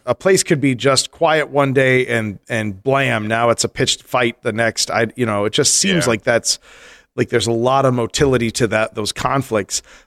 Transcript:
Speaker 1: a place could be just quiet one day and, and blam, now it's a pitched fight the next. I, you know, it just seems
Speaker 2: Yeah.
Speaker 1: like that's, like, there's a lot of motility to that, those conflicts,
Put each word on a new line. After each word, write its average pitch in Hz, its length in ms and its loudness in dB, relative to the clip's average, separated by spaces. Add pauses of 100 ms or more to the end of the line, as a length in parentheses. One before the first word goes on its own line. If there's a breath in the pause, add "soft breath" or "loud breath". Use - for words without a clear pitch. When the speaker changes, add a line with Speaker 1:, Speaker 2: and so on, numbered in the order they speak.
Speaker 1:
a 123 60 0
place 190 300 2
could 147 180 0
be 135 140 2
just 123 340 0
quiet 156 400 0
one 135 240 2
day 127 320 4
and, 110 320 -4 (120)
and 107 340 -4
blam, 131 440 0
now 117 220 0
it's 117 140 0
a 117 60 -2
pitched - 340 -2
fight 123 400 -2
the 120 80 -2
next. 110 400 -2
I, 110 240 0
you 123 100 -2
know, 104 200 -2
it 110 80 -4
just - 240 0
seems 185 280 0
Speaker 2:
Yeah. 120 40 0
Speaker 1:
like 113 140 0
that's, - 360 0 (560 loud breath)
like, 123 140 -2
there's 113 180 0
a 117 40 0
lot 127 340 2
of 127 100 2
motility 120 560 0
to 120 160 -2
that, 110 260 0
those 107 200 -6
conflicts, 127 680 -2 (260 soft breath)